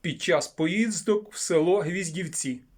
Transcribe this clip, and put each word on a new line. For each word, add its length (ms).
під 220
час 260
поїздок 840
в 60
село 420
Гвіздівці 800